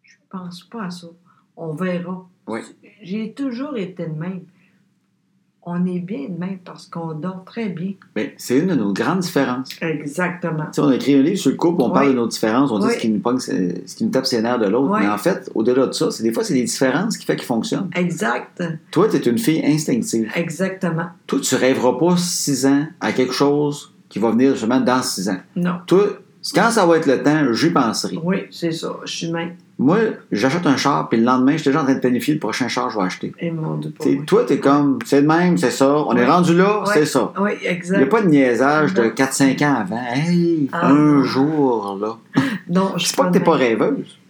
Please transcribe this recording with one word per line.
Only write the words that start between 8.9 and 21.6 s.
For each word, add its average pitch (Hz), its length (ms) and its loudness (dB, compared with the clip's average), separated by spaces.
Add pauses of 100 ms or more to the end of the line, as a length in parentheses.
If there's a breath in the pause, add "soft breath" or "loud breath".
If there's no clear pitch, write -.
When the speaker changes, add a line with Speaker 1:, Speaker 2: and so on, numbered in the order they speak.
Speaker 2:
grandes 127 240 0
différences. 131 500 -2 (140)
Speaker 1:
Exactement. 160 840 -4
Speaker 2:
Tu - 80 -14
sais, 156 60 0
on 147 80 4
a 131 60 4
écrit 131 200 2
un 139 60 6
livre 175 160 2
sur 139 140 0
le - 80 -4
couple, 170 240 2
on 117 60 2
Speaker 1:
Oui. - 40 0
Speaker 2:
parle 139 160 4
de 135 60 4
nos 117 120 0
différences, 117 440 0
on 107 80 0
dit 104 80 2
Speaker 1:
Oui. 117 80 2
Speaker 2:
ce - 40 -4
qui 113 120 0
nous 107 100 0
pogne, 123 180 0
c'est, 90 480 -4
ce - 80 -16
qui 113 100 -4
nous 107 60 0
tape 131 140 0
ses 117 160 0
nerfs 120 180 0
de 107 80 2
l'autre. 135 280 2
Speaker 1:
Oui. 214 80 0
Speaker 2:
Mais 202 60 2
en 104 100 -2
fait, 190 360 -2
au-delà 123 340 2
de - 40 -6
ça, - 180 -2
c'est - 120 -8
des 113 100 0
fois, 113 100 -2
c'est - 120 -2
les 127 100 2
différences 139 540 -2
qui - 80 -12
fait - 100 -2
qu'ils - 80 -10
fonctionnent. 123 500 -4
Speaker 1:
Exact. 180 680 -4 (280)
Speaker 2:
Toi, 196 180 4
t'es 151 100 2
une 120 180 2
fille 156 300 2
instinctive. 117 680 0
Speaker 1:
Exactement. 170 720 -4 (180)
Speaker 2:
Toi, 139 140 -2
tu - 140 -2
rêveras 123 440 2